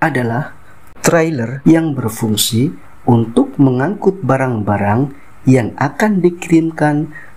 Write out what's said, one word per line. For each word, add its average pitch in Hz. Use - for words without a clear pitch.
adalah 127
trailer 151
yang 160
berfungsi 113
untuk 117
mengangkut 143
barang-barang 117
yang 127
akan 185
dikirimkan 160